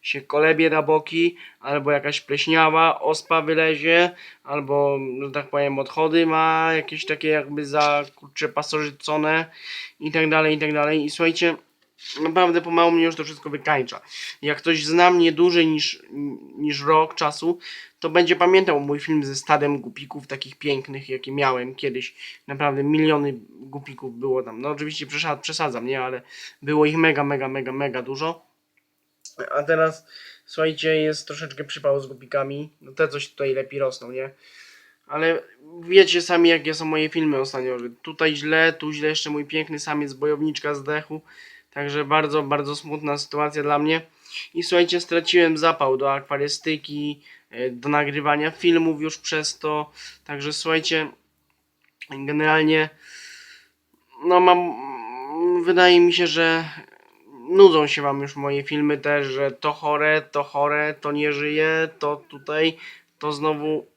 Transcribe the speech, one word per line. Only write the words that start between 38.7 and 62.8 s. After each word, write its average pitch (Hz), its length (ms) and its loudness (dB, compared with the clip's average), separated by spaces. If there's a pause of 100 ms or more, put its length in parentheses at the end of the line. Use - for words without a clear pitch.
tu 151 180 -8
źle, 151 160 -4
jeszcze 151 220 -2
mój 147 160 -4
piękny 156 340 -6
samiec 147 340 -4
bojowniczka 147 600 -4
zdechł. 151 480 -8 (520)
Także 143 320 -4
bardzo, 151 380 0
bardzo 143 320 -2
smutna 151 420 -6
sytuacja 147 460 -4
dla 147 160 0
mnie. 160 220 0 (520)
I 170 100 -4
słuchajcie, 175 380 2
straciłem 170 560 2
zapał 151 400 2
do 139 160 0
akwarystyki, 147 1080 -6 (300)
e, 123 200 -6
do 123 200 -8
nagrywania 147 600 0
filmów 165 500 2
już 156 160 -6
przez - 420 -6
to. 151 320 -4 (340)
Także 147 280 -8
słuchajcie, 160 540 -2 (1000)
generalnie, 156 800 2 (1400)
no 180 140 6
mam, 180 340 6 (880)
wydaje 180 360 8
mi 175 140 6
się, 175 140 0
że 165 380 0 (840)
nudzą 175 380 8
się 143 140 -2
wam 139 200 -2
już 139 140 -8
moje 139 280 -4
filmy 147 340 0
też, 143 300 0
że 135 240 -2
to 151 220 -4
chore, 151 480 2
to 147 220 -4
chore, 147 580 0
to 147 100 -4
nie 147 220 0
żyje, 156 560 0 (100)
to 147 280 -4
tutaj, 156 500 -2 (420)